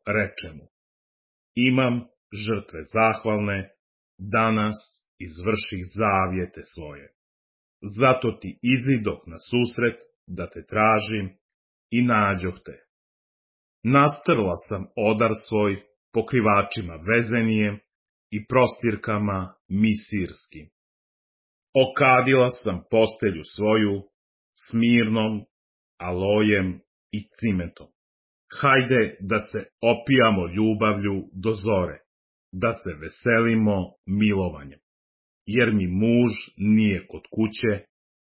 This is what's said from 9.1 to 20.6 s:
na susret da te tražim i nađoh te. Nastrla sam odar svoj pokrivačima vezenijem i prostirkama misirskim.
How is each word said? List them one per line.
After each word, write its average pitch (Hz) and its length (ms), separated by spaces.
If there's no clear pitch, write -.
na 78 100
susret 120 600
da 90 220
te 82 160
tražim 104 720
i 120 100
nađoh 98 640
te. - 120
Nastrla 135 720
sam 95 160
odar 110 360
svoj 104 240
pokrivačima 104 840
vezenijem 110 720
i 104 160
prostirkama 104 1080
misirskim. 101 1000